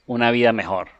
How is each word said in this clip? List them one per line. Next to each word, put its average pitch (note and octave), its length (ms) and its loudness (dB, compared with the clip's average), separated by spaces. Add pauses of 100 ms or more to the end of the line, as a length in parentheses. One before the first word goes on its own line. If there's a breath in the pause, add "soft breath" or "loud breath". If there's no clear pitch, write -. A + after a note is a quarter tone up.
una A#2+ 260 0
vida A#2+ 220 2
mejor. F#2 360 -6 (100)